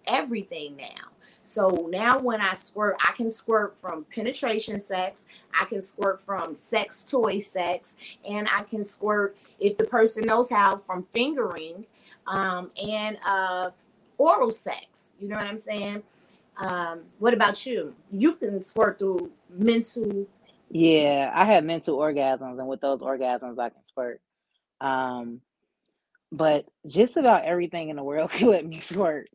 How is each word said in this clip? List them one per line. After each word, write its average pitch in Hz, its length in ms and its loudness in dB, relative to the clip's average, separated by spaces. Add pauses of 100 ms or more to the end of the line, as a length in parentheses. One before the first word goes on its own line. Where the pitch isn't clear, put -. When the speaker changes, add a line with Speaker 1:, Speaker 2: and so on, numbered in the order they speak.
Speaker 1:
everything 196 680 -4
now. - 320 -18 (340)
So 180 480 2
now 226 300 2
when 233 200 0
I 190 140 0
squirt, 202 460 -2
I 180 120 2
can 226 180 -4
squirt 214 480 0
from 165 260 -10
penetration 220 720 -4
sex, 190 480 -6 (320)
I 185 80 2
can 202 160 -6
squirt 196 400 -2
from 170 320 -6
sex - 500 -4
toy 214 340 0
sex, 180 580 -4 (320)
and 208 240 -4
I 208 120 2
can 208 200 -6
squirt, 202 520 0 (220)
if 208 200 2
the 220 60 2
person 220 420 2
knows 233 240 4
how, 202 280 4
from 180 260 -8 (100)
fingering, 214 720 -4 (400)
um, 185 440 -2 (120)
and, 214 440 -4
uh, 185 440 0 (480)
oral 320 320 6
sex. - 680 -8
You 202 100 -10
know 208 80 -6
what 208 100 -4
I'm 202 100 -8
saying? 208 460 -8 (560)
Um, 175 460 -6 (160)
what 233 140 4
about 208 320 2
you? 196 280 -4 (180)
You 247 220 4
can 202 260 -4
squirt 202 380 2
through 180 340 -2 (160)
mental. 208 800 0 (440)
Speaker 2:
Yeah, 151 640 4
I 180 120 4
have 190 180 6
mental 160 340 -2
orgasms, 135 600 0
and 131 100 -8
with 135 140 -8
those 139 180 0
orgasms, 127 580 -4
I 120 120 -4
can - 160 -20
squirt. 123 340 -8 (600)
Um, 127 600 -4 (920)
but 151 340 2 (200)
just 185 300 2
about 240 280 6
everything 170 460 -2
in 151 60 -8
the 143 80 -8
world 151 260 0
<laughs> - 20 -16
can 208 160 4
let 175 180 6
me 160 140 -12
squirt, 165 540 -2